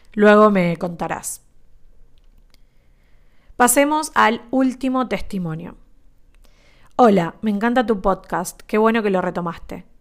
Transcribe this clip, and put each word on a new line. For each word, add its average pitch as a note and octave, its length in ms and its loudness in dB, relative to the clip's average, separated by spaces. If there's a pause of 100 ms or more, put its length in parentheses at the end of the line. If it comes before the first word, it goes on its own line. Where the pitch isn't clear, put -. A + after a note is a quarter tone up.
(120)
Luego G#3 380 6
me F3 260 0
contarás. E3 640 -8 (2250)
Pasemos D4 580 0
al A3 360 2
último C4 580 -2
testimonio. F3 720 -8 (1160)
Hola, G3+ 440 4
me A3 100 -4
encanta A#3 360 -2
tu G#3 160 -4
podcast, F#3 640 -4
qué G#3+ 100 -4
bueno A3 260 2
que G#3 60 -2
lo F#3 140 -2
retomaste. F3 640 -8 (140)